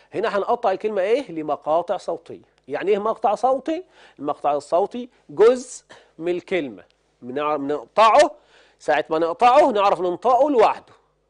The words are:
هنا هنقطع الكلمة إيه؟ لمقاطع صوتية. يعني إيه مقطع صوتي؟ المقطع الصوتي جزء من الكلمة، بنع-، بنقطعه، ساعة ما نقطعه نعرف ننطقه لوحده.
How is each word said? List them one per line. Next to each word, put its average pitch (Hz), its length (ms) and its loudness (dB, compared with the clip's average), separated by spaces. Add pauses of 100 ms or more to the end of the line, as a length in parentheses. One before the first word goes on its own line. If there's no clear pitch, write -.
(140)
هنا 196 240 -4
هنقطع 208 340 -2
الكلمة 202 300 -4
إيه؟ 220 300 -2
لمقاطع 160 640 -4
صوتية. - 640 -12 (100)
يعني 143 220 -4
إيه 208 80 2
مقطع 214 360 -2
صوتي؟ 269 500 -2 (340)
المقطع 143 360 -4
الصوتي 196 540 -4 (220)
جزء 233 540 2 (340)
من 170 140 -4
الكلمة، 147 520 -6 (380)
بنع-، 147 340 -4
بنقطعه، 208 760 2 (480)
ساعة 151 320 -2
ما 160 80 0
نقطعه 240 520 4
نعرف 196 300 0
ننطقه 233 500 0
لوحده. 202 420 0 (380)